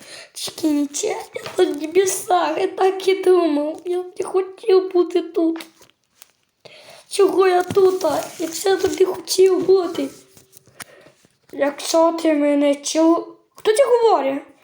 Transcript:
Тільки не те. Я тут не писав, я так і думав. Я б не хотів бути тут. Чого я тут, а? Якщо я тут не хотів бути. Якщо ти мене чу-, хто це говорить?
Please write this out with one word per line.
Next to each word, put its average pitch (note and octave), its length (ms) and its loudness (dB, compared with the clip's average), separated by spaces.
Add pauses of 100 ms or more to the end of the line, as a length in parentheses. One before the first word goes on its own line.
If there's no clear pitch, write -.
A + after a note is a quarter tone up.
(340)
Тільки - 340 -8
не D4 200 0
те. - 200 -8
Я - 360 -10 (120)
тут D4 260 0
не D#4 60 -8
писав, F4 720 0
я F#4+ 80 -2
так F#4+ 400 -2
і F#4+ 160 0
думав. D#4+ 640 0
Я F4+ 160 -4
б F4+ 180 -14
не F#4 60 -6
хотів F#4+ 680 0
бути F4 300 0
тут. - 440 -4 (1400)
Чого F#4+ 380 2
я F4+ 160 2
тут, F#4 420 2
а? D#4+ 180 -2 (160)
Якщо F4+ 300 -4
я F#4+ 80 2
тут F4+ 220 -4
не F#4 60 4
хотів F#4 600 0
бути. E4+ 440 0 (1400)
Якщо C#4+ 600 0
ти D#4+ 220 0
мене C#4+ 420 2
чу-, D#4+ 520 0 (280)
хто - 180 -2
це C5+ 120 4
говорить? F#4 560 2 (220)